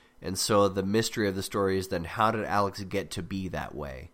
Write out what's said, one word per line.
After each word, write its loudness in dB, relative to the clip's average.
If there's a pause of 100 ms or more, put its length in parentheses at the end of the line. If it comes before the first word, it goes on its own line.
(220)
and -6
so 6
the 0
mystery 2
of 0
the -2
story 2
is -2
then, -2
how 2
did -2
Alex 0
get -4
to -6
be -6
that -6
way? -10